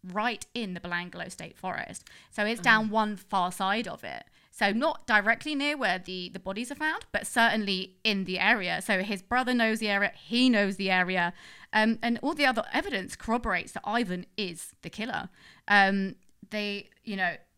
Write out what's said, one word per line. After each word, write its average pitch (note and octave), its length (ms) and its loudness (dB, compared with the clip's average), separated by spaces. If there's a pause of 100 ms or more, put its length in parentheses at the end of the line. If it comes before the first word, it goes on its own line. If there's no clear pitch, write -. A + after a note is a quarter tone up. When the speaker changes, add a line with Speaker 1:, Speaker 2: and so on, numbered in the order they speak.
Speaker 1:
right G#3 500 -4
in G#3+ 200 -4
the F3 60 -8
Belanglo F3 520 -8
State - 260 -14
Forest. - 520 -8 (220)
So G#3 140 -2
it's A3+ 160 -2
down A3 280 6
Speaker 2:
Oh. G#3 40 -4
Speaker 1:
one G#3+ 220 2
far F3+ 360 -2
side G3+ 360 -2
of - 160 -10
it. C2+ 200 -10 (280)
So G3+ 200 2
not C#4 360 0
directly A3+ 480 2
near D4 220 0
where G3 200 0
the, F3+ 320 -8
the G3 100 -12
bodies G3+ 320 -8
are C#4+ 40 -8
found, D#4 360 -4
but - 140 -4
certainly G3+ 760 0
in G3 220 0
the F3+ 120 -4
area. F#3 460 2
So F#3+ 180 0
his G3 220 -4
brother B3 300 0
knows A3+ 260 2
the G#3+ 100 -2
area, G3+ 260 2
he B3 320 2
knows G3+ 280 4
the F#3+ 160 0
area. F3+ 420 2 (380)
Um, A3 320 4
and A#3 180 0
all D4+ 140 -2
the D4 100 2
other B3+ 260 2
evidence C4+ 440 -4
corroborates A3 560 -2
that - 120 -10
Ivan F#3 440 -2 (100)
is F3 460 -6
the - 80 -12
killer. G#3 380 -6 (380)
Um, G3 480 4 (360)
they, G#3 380 -6 (140)
you G#3 120 -8
know F3 200 -2 (220)